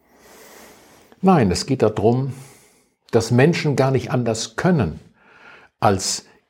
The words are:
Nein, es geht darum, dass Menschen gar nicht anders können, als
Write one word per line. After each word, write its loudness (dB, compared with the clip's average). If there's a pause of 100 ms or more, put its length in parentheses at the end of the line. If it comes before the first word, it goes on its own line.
(1200)
Nein, 4
es -4
geht -4
darum, 0 (800)
dass 0
Menschen 2
gar 0
nicht -4
anders -4
können, -2 (800)
als -2 (240)